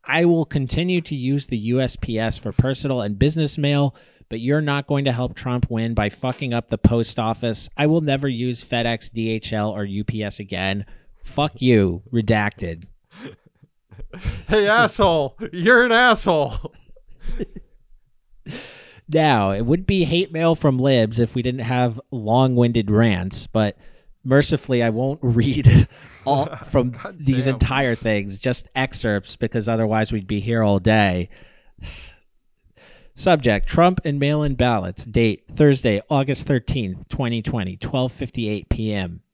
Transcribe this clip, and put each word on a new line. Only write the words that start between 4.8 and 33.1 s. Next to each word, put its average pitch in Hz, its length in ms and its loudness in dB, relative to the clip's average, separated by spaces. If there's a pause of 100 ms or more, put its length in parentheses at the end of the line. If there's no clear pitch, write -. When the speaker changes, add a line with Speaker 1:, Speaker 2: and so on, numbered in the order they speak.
Speaker 1:
going 139 160 0
to 135 80 2
help 123 240 -4
Trump 123 340 -2
win 117 240 -2
by 107 140 2
fucking 127 460 -4
up 117 140 -4
the 110 100 -2
post - 400 2
office. 113 580 -4
I 147 100 0
will 160 140 2
never 139 260 -2
use 123 380 -4
FedEx, 117 480 -4
D 113 180 -4
H 110 220 -6
L, 107 180 -2
or 104 140 -6
U 101 180 -6
P 107 220 -6
S 101 160 -8
again. 98 460 -4 (360)
Fuck - 400 -4
you, 101 480 4
redacted." 104 760 -2 (1600)
Speaker 2:
Hey, 208 180 2
asshole. 196 720 2 (140)
You're 226 320 6
an 233 80 2
asshole. 208 800 2 (640)
<laughs> - 60 -4 (1700)
Speaker 1:
Now, 139 420 2
it 101 100 -2
would 160 240 0
be 190 180 2
hate 170 280 0
mail 165 220 2
from 135 220 2
libs 123 420 2
if 117 160 0
we 127 60 -2
didn't 127 220 -4
have 123 360 0 (120)
long-winded 120 800 2
rants, 104 560 2
but 107 320 -2 (440)
mercifully, 131 600 2
I 117 80 2
won't 123 300 -4
<laughs> - 20 -6
read 127 680 6 (380)
all 139 200 2
Speaker 2:
<laughs> - 240 -14
Speaker 1:
from 127 200 2
Speaker 2:
God 190 280 -14
Speaker 1:
these 131 280 0
Speaker 2:
damn. 131 80 2
Speaker 1:
entire 131 400 2
things, 101 440 -4
just - 360 -4
excerpts, 113 600 -4
because 113 320 -4
otherwise 110 460 0
we'd 104 140 -6
be 104 140 -2
here 113 220 0
all 101 160 4
day. 95 520 2 (1800)